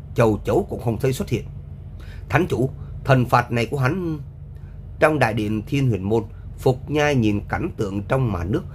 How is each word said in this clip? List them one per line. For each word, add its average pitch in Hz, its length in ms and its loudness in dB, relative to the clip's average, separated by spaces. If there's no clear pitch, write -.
châu 110 300 4
chấu 147 240 2
cũng 107 120 -8
không 110 180 -2
thấy 135 140 2
xuất - 160 -4
hiện. - 160 -2
Thánh 170 200 2
chủ, 131 200 0
thần 127 220 4
phạt 120 260 2
này 120 140 2
của 143 140 -4
hắn. 160 400 0
Trong 151 200 6
đại 113 140 4
điện 107 340 0
Thiên 139 220 2
Huyền 98 200 0
Môn, 110 140 4
Phục - 320 2
Nhai 147 260 4
nhìn 104 340 4
cảnh 92 280 -2
tượng 101 240 -2
trong 127 300 0
màn 90 200 -2
nước 165 120 0